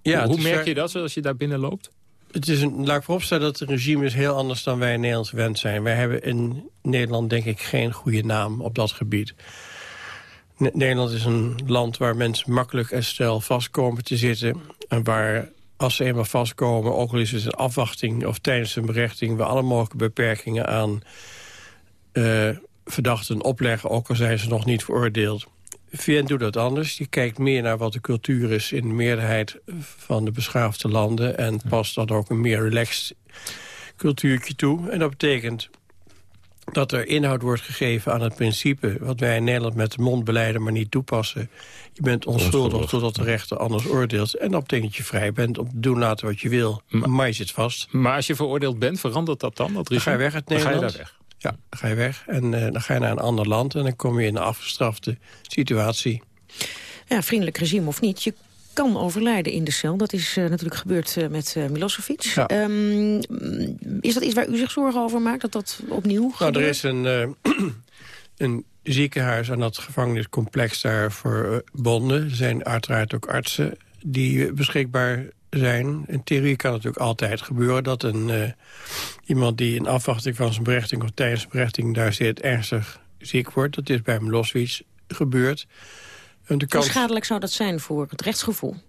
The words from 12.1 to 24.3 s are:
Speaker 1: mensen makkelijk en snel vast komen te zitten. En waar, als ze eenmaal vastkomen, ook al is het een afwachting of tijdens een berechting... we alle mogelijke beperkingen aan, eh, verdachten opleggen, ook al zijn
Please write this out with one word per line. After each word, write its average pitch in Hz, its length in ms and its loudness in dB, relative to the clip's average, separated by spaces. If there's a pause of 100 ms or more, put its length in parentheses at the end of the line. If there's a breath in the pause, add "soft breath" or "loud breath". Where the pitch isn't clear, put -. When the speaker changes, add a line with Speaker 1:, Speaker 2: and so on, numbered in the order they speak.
Speaker 1:
mensen 120 380 0
makkelijk 123 380 0
en 123 120 0
snel 113 380 0
vast 120 280 0
komen 120 340 0
te 123 140 -2
zitten. 117 440 0 (260)
En 117 160 0
waar, 110 460 0 (280)
als 127 180 0
ze - 80 0
eenmaal 120 220 2
vastkomen, 117 720 0
ook 120 160 0
al 120 80 2
is 110 120 0
het 110 140 -2
een - 60 -2
afwachting 120 720 -2
of 113 140 -2
tijdens 120 360 0
een 117 100 -2
berechting... 117 520 0
we 113 60 0
alle 131 180 2
mogelijke 120 360 0
beperkingen 113 680 0
aan, 107 340 0 (1080 loud breath)
eh, 113 380 4 (360)
verdachten 117 580 0
opleggen, 120 460 0
ook 113 200 0
al 120 60 2
zijn 113 240 2